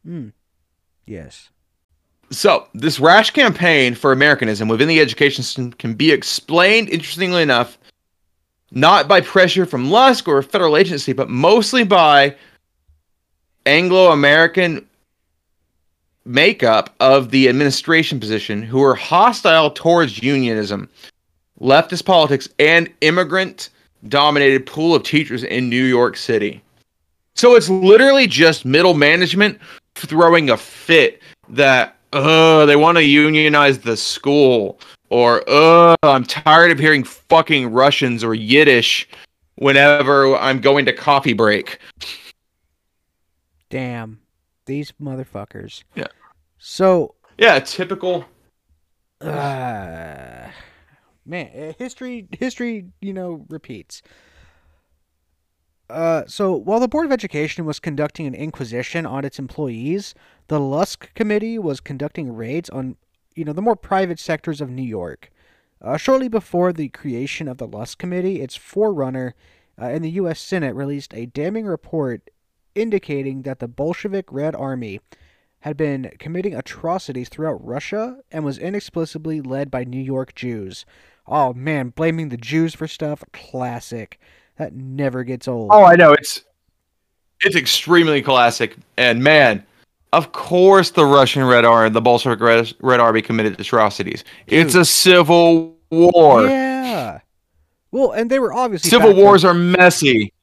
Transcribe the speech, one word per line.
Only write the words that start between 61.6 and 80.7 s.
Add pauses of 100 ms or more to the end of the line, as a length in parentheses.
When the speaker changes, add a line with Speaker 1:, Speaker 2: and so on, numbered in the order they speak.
Speaker 1:
conducting
raids
on, (380)
you
know,
the
more
private
sectors
of
New
York. (520)
Uh,
shortly
before
the
creation
of
the
Lusk
Committee,
its
forerunner, (460)
uh,
in
the
U
S
Senate
released
a
damning
report (440)
indicating
that
the
Bolshevik
Red
Army (600)
had
been
committing
atrocities
throughout
Russia (140)
and
was
inexplicably
led
by
New
York
Jews. (400)